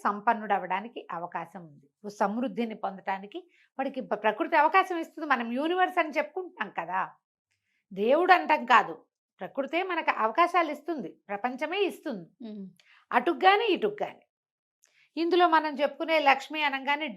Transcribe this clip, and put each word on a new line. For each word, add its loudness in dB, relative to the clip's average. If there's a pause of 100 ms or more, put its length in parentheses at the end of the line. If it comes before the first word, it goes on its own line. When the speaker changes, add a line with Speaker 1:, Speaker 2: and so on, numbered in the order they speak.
Speaker 1:
సంపన్నుడు 0
అవ్వడానికి -4 (180)
అవకాశం -10
ఉంది, -20 (320)
సమృద్ధిని -2
పొందటానికి -8 (400)
వాడికి -4
ప్ర-, -4
ప్రకృతి 2
అవకాశం 4
ఇస్తుంది. -10
మనం 2 (100)
యూనివర్స్ 0
అని -2
చెప్పుకుంటున్నాం -6
కదా, -4 (880)
దేవుడు 4
అంటాం 2
కాదు, 4 (460)
ప్రకృతే -4
మనకు -2 (120)
అవకాశాలు 2
ఇస్తుంది, -8 (180)
ప్రపంచమే -6
ఇస్తుంది, -10 (160)
Speaker 2:
మ్మ్. -12 (460)
Speaker 1:
అటుగ్గాని 4
ఇటుగ్గాని. -4 (960)
ఇందులో 4
మనం 2
చెప్పుకునే 0 (100)
లక్ష్మి 2
అనగానే -2